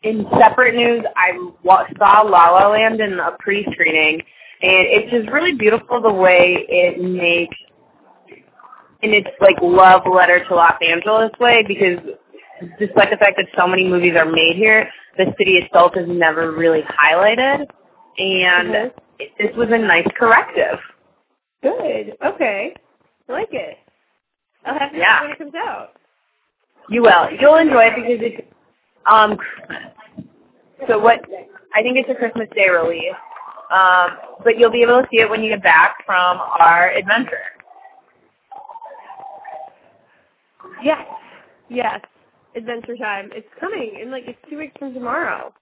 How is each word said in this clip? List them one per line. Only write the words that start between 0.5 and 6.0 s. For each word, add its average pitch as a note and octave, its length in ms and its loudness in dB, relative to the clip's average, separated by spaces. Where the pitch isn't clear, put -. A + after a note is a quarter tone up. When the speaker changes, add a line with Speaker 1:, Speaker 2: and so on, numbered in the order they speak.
Speaker 1:
news, A#3+ 280 0
I F3+ 220 -2
wa-, F#3 240 4
saw G#3 240 4
La F3 300 6
La F#3+ 180 6
Land A3 320 0
in G3+ 180 -4
a E3 200 -6
pre-screening, D#3+ 840 -2
and F#3 260 2
it's G#3+ 220 0
just A3+ 220 -2
really D#4 220 -2
beautiful A3+ 460 -2
the G#3+ 140 2